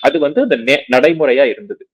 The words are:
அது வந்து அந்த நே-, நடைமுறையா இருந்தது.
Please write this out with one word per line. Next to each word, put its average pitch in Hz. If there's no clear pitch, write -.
அது 147
வந்து 151
அந்த 214
நே-, 127
நடைமுறையா 143
இருந்தது. 104